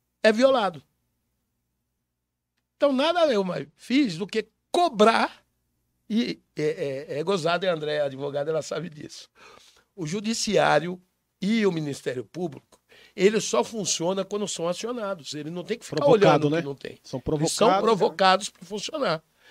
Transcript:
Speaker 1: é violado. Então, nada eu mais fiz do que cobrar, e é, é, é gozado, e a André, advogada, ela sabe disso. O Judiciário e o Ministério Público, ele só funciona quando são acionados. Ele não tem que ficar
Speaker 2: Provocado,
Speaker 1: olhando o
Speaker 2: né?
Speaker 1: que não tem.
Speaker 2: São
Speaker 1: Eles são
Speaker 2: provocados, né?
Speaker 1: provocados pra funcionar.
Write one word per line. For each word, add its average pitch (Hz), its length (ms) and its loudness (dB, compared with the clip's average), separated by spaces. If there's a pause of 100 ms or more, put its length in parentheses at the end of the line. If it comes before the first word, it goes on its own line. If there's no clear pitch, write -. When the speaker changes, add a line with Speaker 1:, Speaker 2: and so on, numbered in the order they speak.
(240)
Speaker 1:
é 220 80 6
violado. 220 520 2 (1900)
Então, 285 180 2
nada 320 380 2
eu 202 120 2
mais 160 320 -6
fiz 240 420 0
do 196 100 -6
que 214 200 -4 (240)
cobrar, 226 720 2 (640)
e 220 300 -2 (160)
é, 151 540 -4
é, 143 100 -6
é 156 40 -4
gozado, 175 420 -2
e 185 40 0
a 180 40 2
André, 151 280 -4
advogada, 143 500 -6
ela 156 100 -2
sabe 160 280 -8
disso. - 400 -18 (640)
O 180 100 -8
Judiciário 175 960 0 (400)
e 214 240 2
o 196 60 2
Ministério 139 520 -6
Público, 156 560 -12 (360)
ele 208 260 4
só 226 220 0
funciona 196 600 -4
quando 202 240 -6
são 170 200 -6
acionados. 196 680 -8
Ele 147 160 -10
não 175 140 -10
tem 208 140 -6
que - 80 -18
ficar - 120 -6
Speaker 2:
Provocado, 233 280 6
Speaker 1:
olhando 151 220 6
o - 20 4
Speaker 2:
né? 160 120 0
Speaker 1:
que - 60 -6
não 139 80 -8
tem. - 280 -16
Speaker 2:
São 127 220 -10
Speaker 1:
Eles 156 260 0
são - 160 4
Speaker 2:
provocados, 190 80 6
né? 202 60 2
Speaker 1:
provocados 190 680 2
pra - 160 -20
funcionar. 202 580 -4 (280)